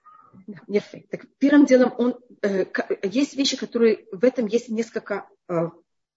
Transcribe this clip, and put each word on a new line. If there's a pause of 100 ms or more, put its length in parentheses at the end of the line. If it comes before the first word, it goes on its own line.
(480)
Да, (100)
нет, (260)
так (120)
первым
делом
он, (260)
э,
к-,
есть
вещи,
которые
в
этом
есть
несколько, (180)
э, (640)